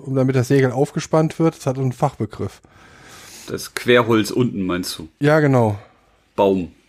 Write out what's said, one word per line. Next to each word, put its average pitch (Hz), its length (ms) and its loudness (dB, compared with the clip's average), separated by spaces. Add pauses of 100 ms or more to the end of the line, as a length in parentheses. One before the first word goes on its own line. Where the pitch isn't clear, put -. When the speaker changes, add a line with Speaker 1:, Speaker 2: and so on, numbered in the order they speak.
Speaker 1:
um, 135 120 -6
damit 131 200 2
das 123 120 0
Segel 131 240 2
aufgespannt 151 640 -2
wird. 160 200 0
Das - 100 -12
hat 131 100 -4
einen 135 160 -2
Fachbegriff. - 680 -6 (880)
Speaker 2:
Das - 260 -10
Querholz 117 560 2
unten, 120 320 -2
meinst 90 380 -4
du? 80 100 -16 (100)
Speaker 1:
Ja, 151 200 2
genau. 120 400 2 (560)
Speaker 2:
Baum. 98 360 2 (180)